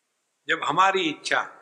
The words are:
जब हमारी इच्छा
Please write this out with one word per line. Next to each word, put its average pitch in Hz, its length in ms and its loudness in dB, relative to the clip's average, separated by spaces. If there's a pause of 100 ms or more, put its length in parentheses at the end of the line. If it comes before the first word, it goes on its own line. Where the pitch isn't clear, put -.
(480)
जब 160 160 -2
हमारी 185 380 2
इच्छा 143 600 -2